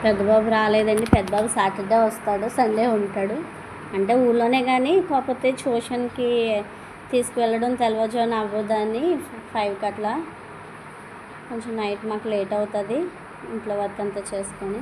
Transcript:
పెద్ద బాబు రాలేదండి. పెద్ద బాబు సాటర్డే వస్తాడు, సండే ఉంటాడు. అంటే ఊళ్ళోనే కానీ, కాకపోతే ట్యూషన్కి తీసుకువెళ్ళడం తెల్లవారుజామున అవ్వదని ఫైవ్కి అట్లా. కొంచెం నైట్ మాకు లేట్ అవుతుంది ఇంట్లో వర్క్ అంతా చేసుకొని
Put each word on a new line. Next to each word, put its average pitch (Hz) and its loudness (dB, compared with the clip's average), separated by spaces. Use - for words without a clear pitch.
పెద్ద 208 4
బాబు 220 6
రాలేదండి. 214 4
పెద్ద 196 2
బాబు 214 0
సాటర్డే 196 2
వస్తాడు, 214 -2
సండే 220 4
ఉంటాడు. 202 -2
అంటే 196 2
ఊళ్ళోనే 240 4
కానీ, 262 4
కాకపోతే 262 2
ట్యూషన్కి 240 -2
తీసుకువెళ్ళడం 240 2
తెల్లవారుజామున 226 2
అవ్వదని 214 0
ఫైవ్కి 208 -2
అట్లా. 208 -2
కొంచెం 233 -8
నైట్ 208 -4
మాకు 208 -6
లేట్ 196 -2
అవుతుంది 208 -2
ఇంట్లో 214 -4
వర్క్ 202 -6
అంతా 202 -4
చేసుకొని 196 -6